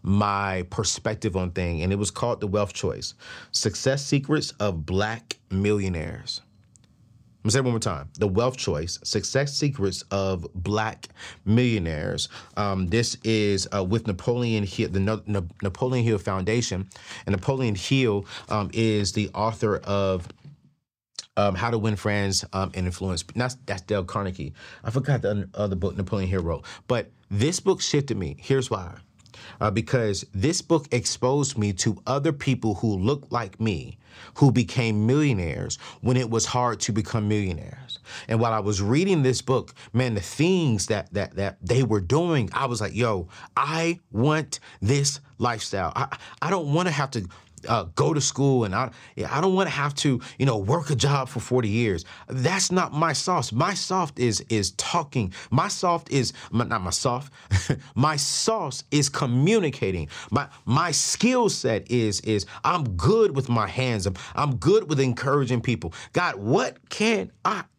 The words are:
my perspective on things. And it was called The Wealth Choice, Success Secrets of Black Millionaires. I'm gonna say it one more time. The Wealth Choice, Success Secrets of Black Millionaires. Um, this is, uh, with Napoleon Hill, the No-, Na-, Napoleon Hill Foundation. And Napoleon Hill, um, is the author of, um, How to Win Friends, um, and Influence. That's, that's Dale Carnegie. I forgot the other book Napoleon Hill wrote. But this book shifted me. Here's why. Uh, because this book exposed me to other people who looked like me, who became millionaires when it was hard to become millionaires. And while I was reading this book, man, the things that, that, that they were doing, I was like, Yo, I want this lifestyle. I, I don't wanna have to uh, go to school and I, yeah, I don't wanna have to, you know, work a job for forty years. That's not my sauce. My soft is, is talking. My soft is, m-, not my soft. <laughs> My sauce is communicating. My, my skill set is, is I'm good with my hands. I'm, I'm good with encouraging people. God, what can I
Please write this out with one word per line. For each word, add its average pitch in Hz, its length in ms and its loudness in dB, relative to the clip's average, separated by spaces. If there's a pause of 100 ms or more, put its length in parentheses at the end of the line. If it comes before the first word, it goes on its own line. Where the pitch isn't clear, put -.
my 98 640 2
perspective 110 680 -4
on 90 140 -2
things. 85 320 -2
And 95 100 0
it 101 60 0
was 101 120 -2
called 117 300 -2
The 104 60 -4
Wealth 98 260 0
Choice, - 400 -6 (380)
Success 135 520 0
Secrets 143 560 0
of 87 260 -2
Black 104 520 -4 (120)
Millionaires. 95 920 -2 (1000)
I'm - 20 -6
gonna 110 80 4
say 135 60 4
it 135 40 2
one 123 100 2
more 110 60 0
time. 76 280 -4 (120)
The 107 80 2
Wealth 113 280 2
Choice, 82 480 -4
Success 139 520 -2
Secrets 101 560 -2
of 95 420 -2
Black 104 540 -2 (360)
Millionaires. 95 840 2 (260)
Um, 98 300 0
this 117 380 0
is, 104 520 2
uh, 98 80 0
with 110 220 0
Napoleon 113 580 0
Hill, 104 260 -2
the 95 100 0
No-, 101 260 0
Na-, 101 160 -2 (220)
Napoleon 123 420 0
Hill 110 140 2
Foundation. 101 680 -2 (380)
And 98 100 2
Napoleon 127 380 0
Hill, 104 540 2 (220)
um, 104 260 0
is 107 380 2
the 104 200 -2
author 107 440 0
of, 95 500 0 (1080)
um, 101 200 2
How 117 160 -2
to 113 80 0
Win 104 160 2
Friends, 101 580 0
um, 95 220 -2
and 92 100 -2
Influence. 90 380 -4 (120)
That's, 123 300 -4
that's 95 160 -6
Dale 98 220 -2
Carnegie. 92 500 -6 (300)
I 113 80 -4
forgot 131 320 0
the 101 320 0
other 101 200 -2
book 90 220 -2
Napoleon 95 320 -2
Hill 92 140 0
wrote. 82 200 -4 (240)
But 120 220 0 (220)
this 131 280 2
book 190 220 0
shifted 139 360 0
me. 73 220 -6
Here's 135 300 0
why. 92 240 -6 (680)
Uh, 104 120 2
because 110 540 0 (100)
this 127 260 0
book - 300 2
exposed 131 680 0
me 104 160 0
to 101 320 0
other 139 260 0
people 123 440 0
who 104 200 0
looked 110 360 0
like 113 280 -4
me, 85 380 -2 (380)
who 143 160 8
became 110 560 2
millionaires 113 680 0 (240)
when 123 140 4
it 123 140 2
was 113 160 2
hard 123 340 0
to - 120 -2
become 107 360 0
millionaires. 104 720 -2 (280)
And 117 120 2
while 117 140 2
I 110 60 0
was 101 220 0
reading 151 420 2
this 127 180 2
book, - 320 0 (200)
man, 120 200 2
the 98 80 0
things 156 640 2
that, 104 260 -2
that, 95 240 -2
that 98 240 -2
they 120 200 2
were 104 200 2
doing, 143 520 2
I 135 120 -2
was 120 160 -4
like, 101 120 -4
Yo, 104 360 0 (280)
I 165 420 0 (120)
want 151 480 2 (220)
this 139 400 2 (160)
lifestyle. 107 580 -2
I, 139 220 -4 (240)
I 151 80 -2
don't 160 240 0
wanna 175 180 2
have 139 200 -2
to 98 160 -4 (400)
uh, 113 160 2 (120)
go 156 180 2
to 147 80 2
school 135 420 2
and 95 120 -2
I, 123 160 -2 (240)
yeah, - 200 -6
I 151 60 2
don't 190 140 4
wanna 185 140 4
have 143 260 -2
to, 131 260 2 (160)
you 131 80 2
know, 117 120 4
work 139 320 0
a 147 60 2
job 139 340 2
for 117 100 -6
forty 120 300 2
years. 104 360 2 (220)
That's 165 440 0
not 180 220 2
my 156 200 2
sauce. 165 380 0
My 165 220 2
soft 185 460 -2
is, 117 300 2
is 101 220 0
talking. 135 600 -2 (160)
My 165 180 2
soft 170 440 0
is, 131 220 0 (200)
m-, 113 140 0
not 110 140 -2
my 90 100 -4
soft. 135 420 -2 (320)
<laughs> - 300 -4
My 151 200 4
sauce 165 760 -2
is 143 180 4
communicating. 127 1000 2 (220)
My, 139 160 0 (180)
my 156 260 2
skill 240 580 2
set 120 400 -2
is, 113 320 0
is 107 240 0 (180)
I'm 165 200 2 (120)
good 185 400 4
with 135 140 -2
my 110 180 2
hands. 117 380 -2
I'm, 95 100 -2 (200)
I'm 139 200 0
good 180 340 4
with 147 100 2
encouraging 131 600 2
people. 107 320 -2 (200)
God, 165 220 2
what 131 540 0
can 208 420 0 (140)
I 196 180 0 (160)